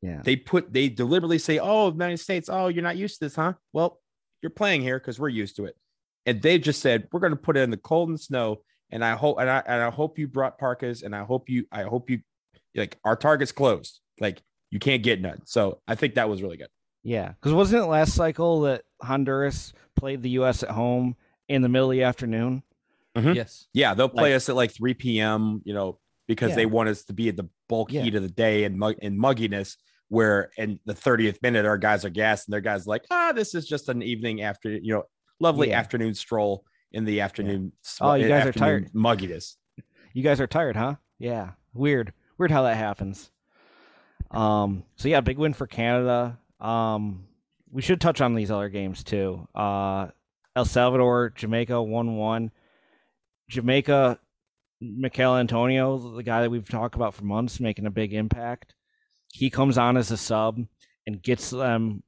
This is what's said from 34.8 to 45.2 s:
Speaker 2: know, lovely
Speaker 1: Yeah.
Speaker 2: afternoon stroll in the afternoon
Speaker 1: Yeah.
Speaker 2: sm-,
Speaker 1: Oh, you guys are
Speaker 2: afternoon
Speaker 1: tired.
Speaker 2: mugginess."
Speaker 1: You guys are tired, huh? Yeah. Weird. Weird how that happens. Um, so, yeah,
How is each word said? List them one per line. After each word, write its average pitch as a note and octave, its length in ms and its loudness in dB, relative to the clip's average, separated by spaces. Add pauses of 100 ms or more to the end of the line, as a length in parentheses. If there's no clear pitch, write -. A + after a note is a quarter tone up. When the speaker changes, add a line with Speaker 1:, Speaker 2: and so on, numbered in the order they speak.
Speaker 2:
know, G#2 100 -2 (360)
lovely D3 300 2
Speaker 1:
Yeah. A2 100 2
Speaker 2:
afternoon A2+ 340 -2
stroll G#2 500 -2 (280)
in A2+ 120 -6
the G#2 180 0
afternoon G2 420 -4
Speaker 1:
Yeah. - 180 -12
Speaker 2:
sm-, - 220 -8
Speaker 1:
Oh, C#3+ 100 6
you C3+ 140 4
guys C#3+ 160 4
are C3+ 40 2
Speaker 2:
afternoon B2+ 360 2
Speaker 1:
tired. - 80 -16
Speaker 2:
mugginess." G2 640 -2 (560)
Speaker 1:
You B2+ 100 -4
guys C#3+ 180 4
are C3 60 0
tired, D3 300 0
huh? C3 200 -2 (220)
Yeah. A2 340 -6 (220)
Weird. B2 380 0 (260)
Weird E3+ 120 2
how C#3+ 120 4
that A#2 140 2
happens. G2+ 540 -6 (1000)
Um, G#2 540 0 (120)
so, - 120 -4
yeah, D3+ 120 4